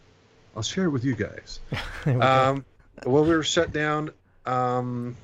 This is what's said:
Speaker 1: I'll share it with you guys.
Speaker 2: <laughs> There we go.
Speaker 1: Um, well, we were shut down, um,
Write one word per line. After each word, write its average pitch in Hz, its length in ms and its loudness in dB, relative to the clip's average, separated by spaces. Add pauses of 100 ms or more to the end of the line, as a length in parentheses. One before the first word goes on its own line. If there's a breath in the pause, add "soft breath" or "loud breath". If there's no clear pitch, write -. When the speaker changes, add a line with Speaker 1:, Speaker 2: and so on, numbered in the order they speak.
(560)
Speaker 1:
I'll 113 60 -8
share 190 220 -2
it 165 60 2
with 127 140 -2
you 135 120 0
guys. - 480 -8
Speaker 2:
<laughs> - 400 -10
There 139 100 2
we 123 60 2
go. 127 60 4
Speaker 1:
Um, 131 380 4 (420)
well, 143 180 6
we 165 100 4
were 156 80 2
shut 160 300 0
down, 151 380 -2 (360)
um, 123 760 -2